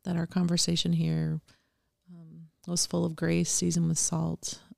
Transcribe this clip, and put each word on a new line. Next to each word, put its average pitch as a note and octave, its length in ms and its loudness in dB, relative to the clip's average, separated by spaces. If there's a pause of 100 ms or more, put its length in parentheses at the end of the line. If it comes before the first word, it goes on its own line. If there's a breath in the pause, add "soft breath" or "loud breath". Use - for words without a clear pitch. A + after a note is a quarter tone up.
that F3+ 120 -2
our E3 120 0
conversation E3+ 680 2
here, D#3+ 460 0 (760 soft breath)
um, E3 340 -20 (200)
was F3 180 0
full E3+ 200 0
of D#3+ 100 -4
grace, E3 340 2
seasoned E3+ 380 2
with D#3+ 100 0
salt, - 600 -2 (180)